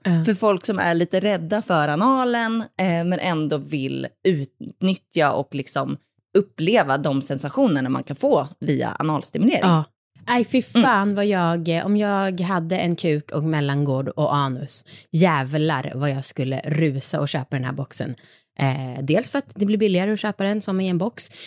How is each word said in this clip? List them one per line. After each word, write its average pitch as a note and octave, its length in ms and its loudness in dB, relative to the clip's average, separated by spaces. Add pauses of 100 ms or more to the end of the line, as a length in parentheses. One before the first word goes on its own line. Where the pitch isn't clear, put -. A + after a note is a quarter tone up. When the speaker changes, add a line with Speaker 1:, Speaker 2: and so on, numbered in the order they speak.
Speaker 1:
Ja. E3+ 220 2
Speaker 2:
För G#3+ 80 2
folk F#3 320 2
som F#3+ 140 -2
är F3 140 2
lite E3+ 260 0
rädda F#3+ 420 0
för D#3 260 2
analen, A#3 760 0
eh, F#3+ 240 -4 (200)
men F3 140 0
ändå D#3 380 -2
vill C3+ 500 -6 (200)
utnyttja E3+ 1040 -2
och - 240 -4
liksom C#3 420 -4 (400)
uppleva D#3+ 600 2
de C#3+ 240 0
sensationerna C#3+ 680 0
man C3 140 -2
kan C#3 120 -8
få D3+ 320 2 (120)
via C3 400 -2
analstimulering. D#3 640 0
Speaker 1:
Ja. E3 200 4 (480)
Aj, B3 140 2
fy B3+ 160 2 (120)
Speaker 2:
Mm. A#3+ 100 6
Speaker 1:
fan G#3 320 4
vad G3+ 100 0
jag, E3+ 440 2
eh, E3 160 0
om G3+ 120 2
jag G3 440 0
hade F3 360 0
en F3 180 0
kuk D3+ 360 -2
och D3 120 -2
mellangård C#3+ 640 0
och D3+ 260 0
anus, C3+ 500 -2 (260)
jävlar D3+ 840 2
vad C#3+ 140 -2
jag C3+ 160 -4
skulle C3 400 -4
rusa D3+ 560 0
och D3 80 -2
köpa C#3 260 -4
den C3 100 -2
här B2+ 80 -4
boxen. B2+ 420 -6 (440)
Eh, C3 440 -2
dels D3 280 0
för C#4 80 -2
att - 160 -8
det G3+ 100 0
blir G#3 120 2
billigare G3+ 360 2
att G#3 60 -2
köpa G#3 240 -4
den G#3 180 0
som F#3+ 200 -2
i F#3+ 80 0
en F3+ 80 2
box, F#3+ 320 -4 (180)